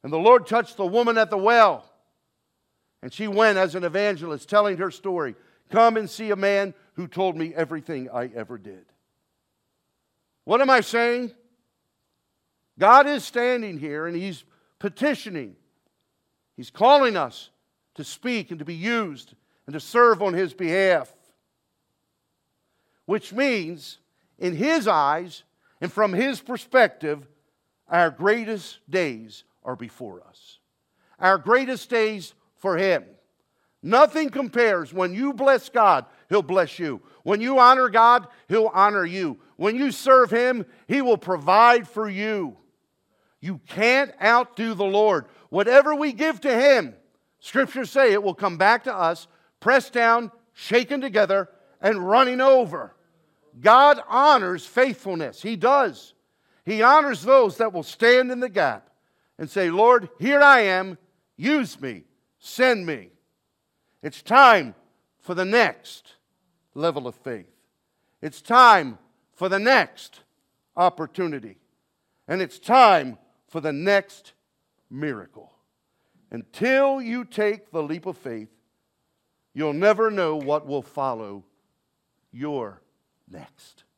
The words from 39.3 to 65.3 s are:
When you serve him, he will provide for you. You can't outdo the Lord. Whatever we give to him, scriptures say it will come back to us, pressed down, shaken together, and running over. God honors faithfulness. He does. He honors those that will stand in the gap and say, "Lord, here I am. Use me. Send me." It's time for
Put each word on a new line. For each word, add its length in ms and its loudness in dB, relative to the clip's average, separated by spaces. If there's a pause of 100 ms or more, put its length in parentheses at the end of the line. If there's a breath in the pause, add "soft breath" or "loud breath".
When 200 -4
you 160 -2
serve 400 4
him, 340 -2 (220 soft breath)
he 140 -2
will 160 2
provide 720 2
for 220 -8
you. 480 -6 (840)
You 280 -10
can't 540 0
outdo 520 0
the 100 -4
Lord. 440 0 (220 soft breath)
Whatever 460 4
we 160 -4
give 300 -4
to 120 0
him, 400 2 (460)
scriptures 500 -6
say 220 2
it 100 0
will 140 -4
come 220 -6
back 260 2
to 100 -8
us, 340 -4 (340)
pressed 320 0
down, 380 0 (200)
shaken 480 -2
together, 500 -2 (300 soft breath)
and 280 -2
running 340 2
over. 540 0 (680)
God 480 6
honors 560 2
faithfulness. 760 -4
He 140 -8
does. 580 -2 (520)
He 160 -4
honors 400 2
those 360 2
that 140 -2
will 120 -8
stand 460 0
in 120 -8
the 80 -6
gap 400 -4 (480)
and 120 -12
say, 200 -4
"Lord, 400 2 (100)
here 220 0
I 200 8
am. 360 -2 (400)
Use 420 -4
me. 260 -14 (340)
Send 460 -2
me." 260 -10 (880)
It's 200 -14
time 540 4 (440)
for 140 -14